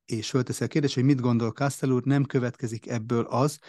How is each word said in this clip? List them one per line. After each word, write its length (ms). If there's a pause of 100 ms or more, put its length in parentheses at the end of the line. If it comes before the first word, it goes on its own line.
és 260
fölteszi 340
a 20
kérdést, 280
hogy 100
mit 160
gondol 320
Kastel 380
úr, 140
nem 200
következik 640
ebből 360
az, 340 (100)